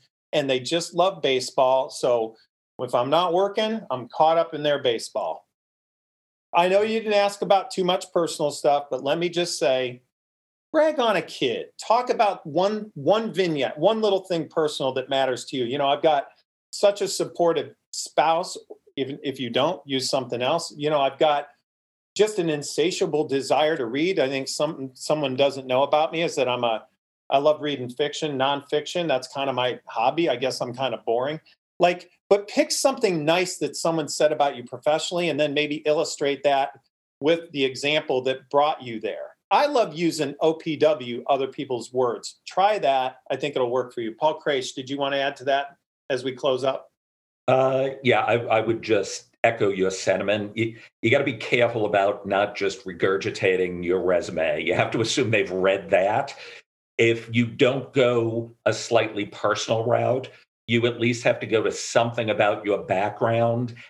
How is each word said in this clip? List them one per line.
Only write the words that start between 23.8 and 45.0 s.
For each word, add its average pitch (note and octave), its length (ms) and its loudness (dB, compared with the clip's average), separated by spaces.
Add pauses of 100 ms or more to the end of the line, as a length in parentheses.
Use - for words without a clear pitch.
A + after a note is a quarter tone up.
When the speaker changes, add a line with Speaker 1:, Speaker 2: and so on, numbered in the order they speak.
Speaker 1:
read. D#3+ 320 -2
I C3+ 100 4
think C3+ 200 -4
something D3 460 -4
someone D3 420 -2
doesn't C3+ 300 0
know B2+ 160 2
about D3+ 300 2
me E3 100 -2
is D#3+ 140 -2
that B2+ 120 2
I'm B2 160 0
a, A2+ 200 0 (460)
I C3+ 80 6
love C#3+ 220 2
reading C3+ 280 -6
fiction, D3 480 -4
nonfiction. D3 720 -2
That's B2+ 200 0
kind C3+ 200 -6
of B2+ 80 -2
my B2 300 -2
hobby. D3 420 0
I B2 80 0
guess B2+ 240 -4
I'm B2+ 140 -6
kind B2+ 200 -4
of - 100 -10
boring. C3 360 -2 (380)
Like, F3 320 2 (180)
but G3+ 180 4
pick D4+ 240 0
something G#3 540 0
nice F3+ 340 0
that D3 160 -4
someone E3 340 -2
said D3+ 240 2
about C#3+ 220 0
you B2 100 -12
professionally D#3 640 -2
and C#3+ 100 0
then C#3+ 140 0
maybe D3+ 220 -2 (100)
illustrate D3+ 560 0
that C3+ 360 2 (420)
with E3+ 320 0
the C#3 120 -2
example C#3+ 580 0
that C3 280 -4
brought C#3+ 320 2
you A2+ 180 -10
there. F2+ 360 -8 (140)
I A#3+ 160 4
love A3+ 280 0
using D3+ 460 -2
O D#3+ 140 2
P D#3+ 220 -6
W, B2+ 520 0
other C3+ 200 0
people's B2+ 440 -8
words. A#2+ 540 -2
Try G3+ 340 2
that. C3+ 360 0 (140)
I C#3 60 -2
think C#3+ 200 -4
it'll B2 140 0
work B2+ 240 -2
for B2 60 -8
you. A2 120 -6
Paul D#3 280 -2
Kraish, C3 340 -2
did C3 160 -10
you C#3 80 -6
want C#3 160 -2